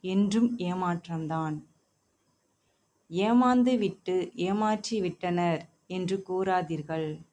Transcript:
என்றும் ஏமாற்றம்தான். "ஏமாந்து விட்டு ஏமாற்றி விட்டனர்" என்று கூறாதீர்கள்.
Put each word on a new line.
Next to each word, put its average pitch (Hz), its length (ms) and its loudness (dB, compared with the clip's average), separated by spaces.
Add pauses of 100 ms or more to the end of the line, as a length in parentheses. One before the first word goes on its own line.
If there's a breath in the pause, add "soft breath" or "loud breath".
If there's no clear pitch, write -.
என்றும் 208 580 2
ஏமாற்றம்தான். 170 1040 -4 (1500)
"ஏமாந்து 247 680 4
விட்டு 185 560 -2
ஏமாற்றி 214 680 -2
விட்டனர்" 175 680 -2 (180)
என்று 185 420 -4
கூறாதீர்கள். 165 920 -2 (120)